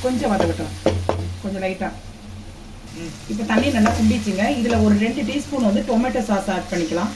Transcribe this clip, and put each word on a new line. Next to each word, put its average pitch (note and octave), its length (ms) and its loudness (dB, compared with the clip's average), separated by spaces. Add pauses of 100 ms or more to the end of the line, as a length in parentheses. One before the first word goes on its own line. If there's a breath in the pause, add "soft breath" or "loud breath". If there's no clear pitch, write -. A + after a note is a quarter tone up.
கொஞ்சம் B3+ 300 2
வதக்கட்டும், E3+ 400 0 (680)
கொஞ்சம் F#3+ 240 -4
லைட்டா. F#3+ 240 -4 (1400)
இப்போ G#3 200 -4
தண்ணி B3 160 2 (100)
நல்லா G#3+ 200 6
குண்டிச்சுங்க. G#3+ 460 2 (160)
இதுல A#3 260 2
ஒரு G#3 100 8 (100)
ரெண்டு C4+ 240 0
டீஸ்பூன் C4+ 400 0
வந்து G3+ 200 2
டொமேட்டோ B3 400 2
சாஸ் G3 260 0
ஆட் F3 160 -4
பண்ணிக்கலாம். F3 440 0